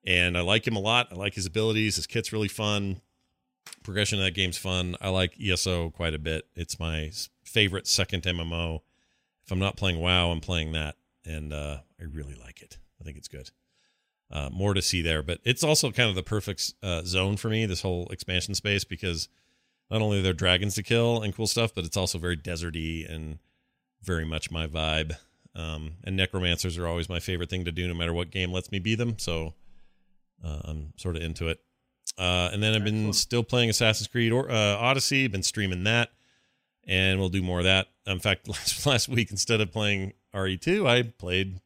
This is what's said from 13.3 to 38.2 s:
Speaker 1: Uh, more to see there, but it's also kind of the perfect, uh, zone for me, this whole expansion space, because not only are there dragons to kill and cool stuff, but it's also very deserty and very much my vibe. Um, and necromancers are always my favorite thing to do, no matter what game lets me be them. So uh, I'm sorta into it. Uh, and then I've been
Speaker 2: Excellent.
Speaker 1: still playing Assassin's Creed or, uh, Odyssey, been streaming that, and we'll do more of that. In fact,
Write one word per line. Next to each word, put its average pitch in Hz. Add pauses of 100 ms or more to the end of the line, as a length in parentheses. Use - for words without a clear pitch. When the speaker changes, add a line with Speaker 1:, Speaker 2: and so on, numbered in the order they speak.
Speaker 1:
Uh, 71
more 95
to 92
see 87
there, 78
but 82
it's 123
also 151
kind 120
of 92
the 92
perfect, -
uh, 85
zone 92
for 113
me, 110
this 90
whole 87
expansion 92
space, 101
because 87 (640)
not 110
only 104
are 95
there 92
dragons 92
to 104
kill 117
and 101
cool 113
stuff, -
but 87
it's 80
also 90
very 87
deserty 82
and 78 (640)
very 82
much 80
my 80
vibe. 78 (380)
Um, 80 (100)
and 95
necromancers 90
are 87
always 85
my 87
favorite 87
thing 90
to 82
do, 87
no 87
matter 85
what 85
game 92
lets 92
me 98
be 110
them. 117
So 80 (920)
uh, 76
I'm 76
sorta 82
into 82
it. 80 (580)
Uh, 90
and 101
then 110
I've 104
been 107 (140)
Speaker 2:
Excellent. 98
Speaker 1:
still 120
playing 120
Assassin's 110
Creed 117
or, 131
uh, 104
Odyssey, 135
been 95
streaming 92
that, 117 (760)
and 95
we'll 95
do 95
more 90
of 87
that. 95 (180)
In 95
fact, 98